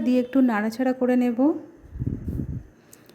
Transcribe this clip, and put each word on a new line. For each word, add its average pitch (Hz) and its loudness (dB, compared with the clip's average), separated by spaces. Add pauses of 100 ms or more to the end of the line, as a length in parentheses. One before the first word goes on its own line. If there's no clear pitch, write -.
দিয়ে 254 4
একটু 247 -2
নাড়াচাড়া 233 0
করে 254 2
নেব। 240 0 (1800)